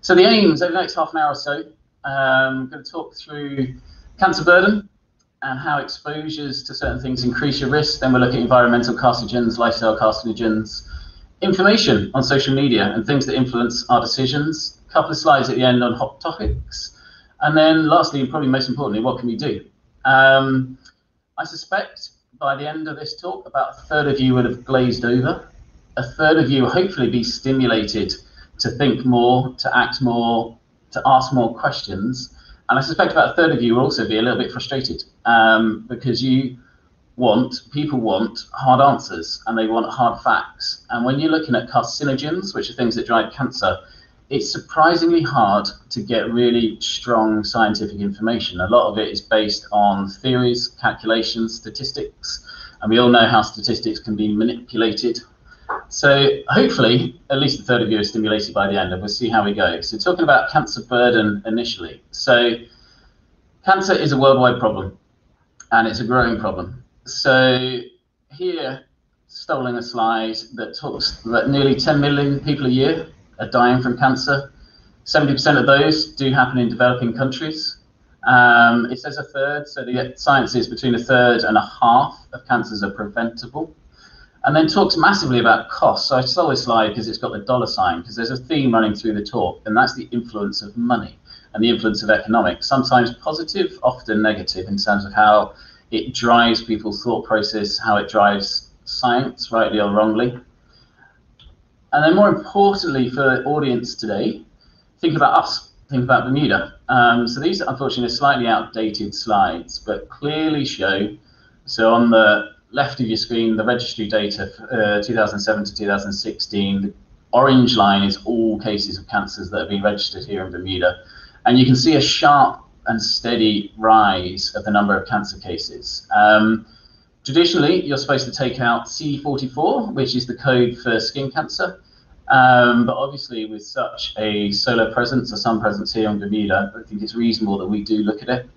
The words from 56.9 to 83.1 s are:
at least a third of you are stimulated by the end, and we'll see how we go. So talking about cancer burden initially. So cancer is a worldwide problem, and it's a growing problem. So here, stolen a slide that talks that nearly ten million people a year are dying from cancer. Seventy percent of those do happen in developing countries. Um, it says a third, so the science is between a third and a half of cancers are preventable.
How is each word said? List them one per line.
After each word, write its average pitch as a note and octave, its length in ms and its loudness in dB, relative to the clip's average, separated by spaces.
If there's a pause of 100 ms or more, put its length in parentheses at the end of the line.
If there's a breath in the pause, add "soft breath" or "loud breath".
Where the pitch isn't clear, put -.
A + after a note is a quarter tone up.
at C3+ 80 0
least C#3+ 220 0
a - 20 -16
third A#2+ 200 0
of G#2 80 -2
you A2 80 0
are G2+ 60 0
stimulated G#2+ 500 -2
by G2+ 140 0
the G2 120 -2
end, F#2 120 -4
and F#2 100 -6
we'll G#2 60 -8
see A2+ 200 -4
how A2 160 2
we G2+ 80 -2
go. F2 280 -2
So A2+ 180 -10
talking F3+ 240 0
about C#3+ 280 4
cancer C#3+ 320 -2
burden A2+ 640 2
initially. A2+ 560 -8 (100)
So A#2+ 400 2 (1120 soft breath)
cancer F#3+ 300 2
is D3 180 0
a C3 60 0
worldwide C3 420 4
problem, G2 360 -4 (760)
and A2+ 160 4
it's A2 120 -6
a A#2 40 -4
growing A#2 340 0
problem. F2+ 460 -8 (220)
So B2+ 760 2 (520)
here, D3 520 -8 (420)
stolen B2+ 500 -6
a A#2+ 60 -6
slide A2+ 540 -2 (180)
that A2 240 -10
talks - 460 -6
that A2+ 240 0
nearly C#3 260 4
ten D3 260 2
million C#3+ 400 0
people C#3+ 260 -2
a B2 40 2
year C#3 380 0 (320)
are A2 100 -8
dying B2 320 4
from B2 160 -2
cancer. C3+ 540 0 (520 soft breath)
Seventy D3 280 2
percent C#3+ 260 2
of A#2 80 2
those D3 480 2
do C3+ 180 0
happen C3 260 2
in A#2 100 2
developing A#2+ 480 0
countries. D#3 640 -6 (500)
Um, A#2+ 640 6
it B2+ 80 -8
says - 180 -12
a C#3 60 -10
third, C#3+ 420 -6
so C3 180 -12
the B2 300 -6
science C3 400 0
is A2 140 0
between A#2+ 260 -2
a A2 80 -2
third B2 400 4
and G#2+ 140 0
a G2+ 100 2 (140)
half A#2+ 360 4 (160)
of - 140 -16
cancers G#2+ 380 -2
are G2+ 60 -4
preventable. A#2 840 -8 (720 soft breath)